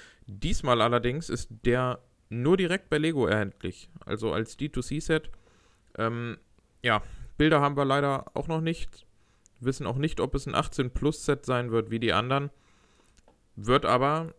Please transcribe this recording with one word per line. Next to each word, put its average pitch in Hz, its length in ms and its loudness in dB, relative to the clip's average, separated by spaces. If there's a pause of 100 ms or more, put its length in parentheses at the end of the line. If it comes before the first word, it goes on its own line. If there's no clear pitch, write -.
(260)
Diesmal 117 560 2
allerdings 120 480 2
ist - 200 -4 (160)
der 123 340 2 (300)
nur 131 280 0
direkt 185 320 -2
bei 151 80 2
Lego 151 300 2
erhältlich. 98 640 -2 (160)
Also 110 280 -2
als 110 240 -4
D 151 120 -6
two 131 120 -4
C 147 180 -6
Set. 156 300 -2 (680)
Ähm, 117 400 -4 (440)
ja, 113 200 2 (360)
Bilder 147 240 6
haben 143 160 2
wir 143 80 2
leider 139 480 2
auch 147 140 -4
noch 160 140 -2
nicht. - 440 -4 (540)
Wissen 127 280 -2
auch 120 100 -2
nicht, 151 220 -2
ob 143 160 0
es 131 100 -4
ein - 100 -4
achtzehn 135 360 -2
plus - 340 -2
Set 139 200 0
sein 123 260 0
wird 110 200 0
wie 113 80 -2
die 110 140 2
anderen. 135 360 0 (1080)
Wird 120 300 2
aber, 147 540 2